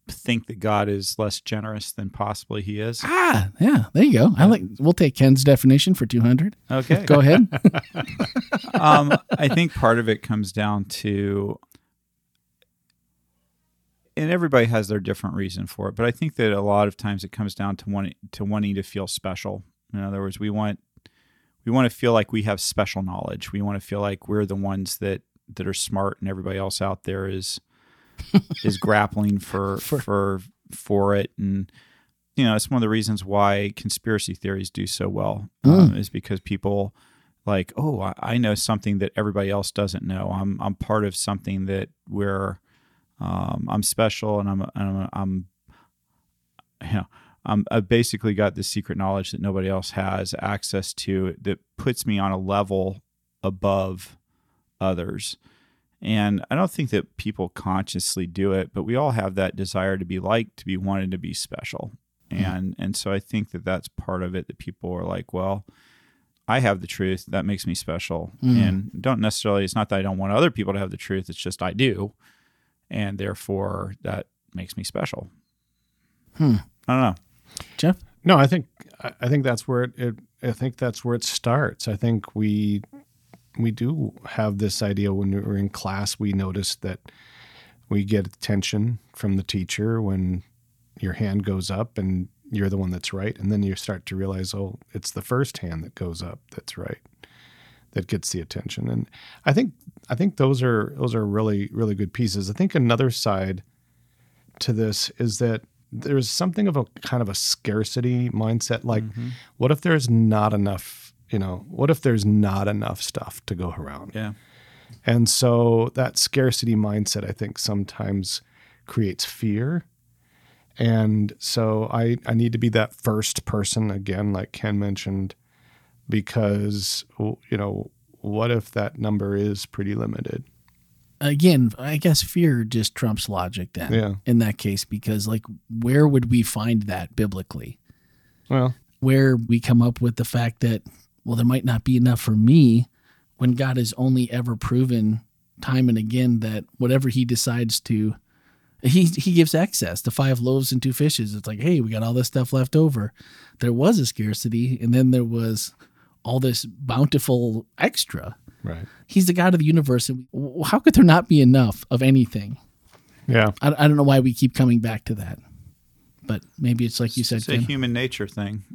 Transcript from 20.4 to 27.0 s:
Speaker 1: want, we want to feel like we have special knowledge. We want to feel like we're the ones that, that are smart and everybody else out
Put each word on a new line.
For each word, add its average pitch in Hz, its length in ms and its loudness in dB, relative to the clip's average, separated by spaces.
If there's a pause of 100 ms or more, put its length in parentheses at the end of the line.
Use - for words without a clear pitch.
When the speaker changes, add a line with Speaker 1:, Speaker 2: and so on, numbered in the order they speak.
Speaker 1:
want, 104 300 -2 (840)
we 117 60 -2
want 127 180 4
to - 60 -6
feel 120 180 2
like 107 180 2
we 110 120 0
have 104 160 -2
special - 420 -4
knowledge. - 500 -8
We 101 100 -4
want 101 180 -4
to - 60 -12
feel 101 160 -6
like 101 260 -6
we're 104 180 0
the 98 100 -6
ones 98 420 -4
that, 98 240 -4 (340)
that 92 120 -6
are 98 60 -2
smart 98 460 -2
and 98 100 -4
everybody 95 280 -6
else 98 240 -4
out 95 220 -4